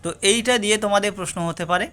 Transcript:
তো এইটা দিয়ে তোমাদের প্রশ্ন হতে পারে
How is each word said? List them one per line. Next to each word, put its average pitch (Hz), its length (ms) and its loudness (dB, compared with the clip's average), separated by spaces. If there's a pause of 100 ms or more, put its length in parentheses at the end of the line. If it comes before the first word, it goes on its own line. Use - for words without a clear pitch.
তো 254 100 -6 (100)
এইটা 233 360 2
দিয়ে 208 200 2
তোমাদের 202 340 2
প্রশ্ন 180 340 -6
হতে 170 200 -4
পারে 180 260 0